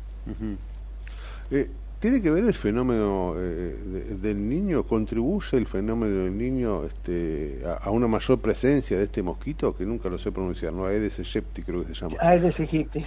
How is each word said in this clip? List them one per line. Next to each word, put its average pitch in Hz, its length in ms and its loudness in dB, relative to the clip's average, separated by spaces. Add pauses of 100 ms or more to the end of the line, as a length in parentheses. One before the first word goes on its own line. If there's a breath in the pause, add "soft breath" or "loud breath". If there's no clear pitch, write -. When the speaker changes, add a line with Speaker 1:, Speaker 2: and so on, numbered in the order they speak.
(280)
Speaker 1:
Ujú. 104 280 -4 (960 loud breath)
Eh, 135 180 2 (300)
¿tiene 240 220 4
que 170 80 4
ver 170 140 6
el 233 100 6
fenómeno, 104 840 2
eh, 87 380 -2 (100)
de, 95 320 -4
del 101 320 0
niño, 165 340 2
contribuye 117 760 0
el 110 80 2
fenómeno 104 600 0
del 95 120 -2
niño, 117 460 0
este, 78 840 -4
a, 85 200 -4
a 98 40 0
una 117 180 4
mayor 113 320 4
presencia 123 580 2
de 101 80 4
este 98 180 -2
mosquito, 107 520 -2
que 92 100 -4
nunca 110 240 -4
lo 90 100 -2
sé 101 120 -2
pronunciar, 87 400 -2
¿no? 92 140 -2
Aedes 101 320 0
aegypti - 460 -4
creo 87 220 -2
que 82 100 -8
se - 60 -10
llama. 82 180 -4
Speaker 2:
Aedes 170 400 6
aegypti, 156 480 -2